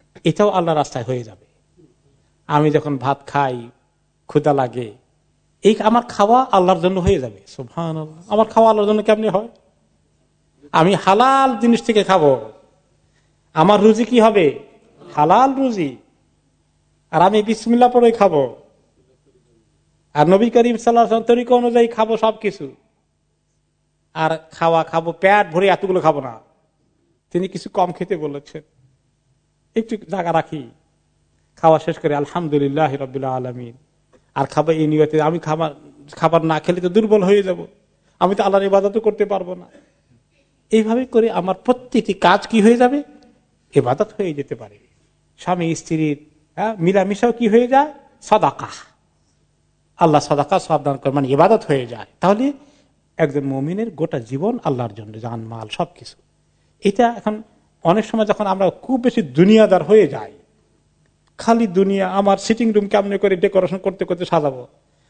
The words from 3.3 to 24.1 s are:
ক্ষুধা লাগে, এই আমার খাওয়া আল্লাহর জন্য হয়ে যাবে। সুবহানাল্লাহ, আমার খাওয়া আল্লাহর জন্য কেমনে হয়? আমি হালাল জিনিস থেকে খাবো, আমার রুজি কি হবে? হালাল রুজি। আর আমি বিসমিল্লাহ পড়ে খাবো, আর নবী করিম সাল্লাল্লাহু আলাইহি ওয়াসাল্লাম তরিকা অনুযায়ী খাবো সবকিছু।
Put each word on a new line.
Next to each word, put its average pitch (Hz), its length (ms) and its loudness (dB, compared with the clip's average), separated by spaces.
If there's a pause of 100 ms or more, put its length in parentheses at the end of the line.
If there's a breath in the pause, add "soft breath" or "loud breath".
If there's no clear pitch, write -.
ক্ষুধা 147 260 0
লাগে, 123 400 -4 (720)
এই 208 160 4
আমার 233 300 2
খাওয়া 233 440 2
আল্লাহর 185 280 2
জন্য 185 200 -2
হয়ে 175 200 0
যাবে। 110 260 -12
সুবহানাল্লাহ, 156 840 -10
আমার 214 180 2
খাওয়া 226 240 4
আল্লাহর 208 180 0
জন্য 214 140 0
কেমনে 220 260 0
হয়? 202 200 -4 (1200)
আমি 175 220 2
হালাল 254 640 2
জিনিস 233 240 0
থেকে 208 220 0
খাবো, 139 480 0 (1040)
আমার 190 260 4
রুজি 220 240 4
কি 240 160 2
হবে? 202 380 2 (560)
হালাল 208 400 4
রুজি। 208 420 -4 (1120)
আর 165 120 2
আমি 208 200 2
বিসমিল্লাহ 233 480 2
পড়ে 240 200 4
খাবো, 165 460 0 (1600)
আর 151 140 2
নবী 202 220 4
করিম 233 260 2
সাল্লাল্লাহু 226 140 0
আলাইহি 233 80 2
ওয়াসাল্লাম 226 240 2
তরিকা 240 320 0
অনুযায়ী 240 340 2
খাবো 220 280 -2
সবকিছু। 214 580 -4 (1400)